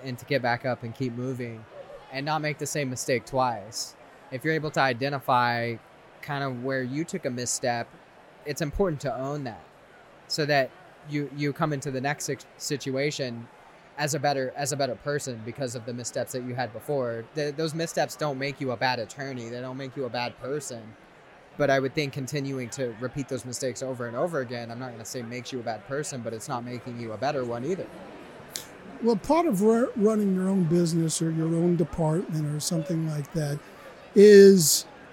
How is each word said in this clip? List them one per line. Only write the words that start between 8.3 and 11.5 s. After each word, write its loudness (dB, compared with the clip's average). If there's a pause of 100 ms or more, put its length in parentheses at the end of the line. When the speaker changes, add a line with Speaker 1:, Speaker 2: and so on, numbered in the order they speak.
Speaker 1:
it's -6
important 0
to -4
own -6
that -10 (600)
so -2
that 4 (380)
you, -2
you 0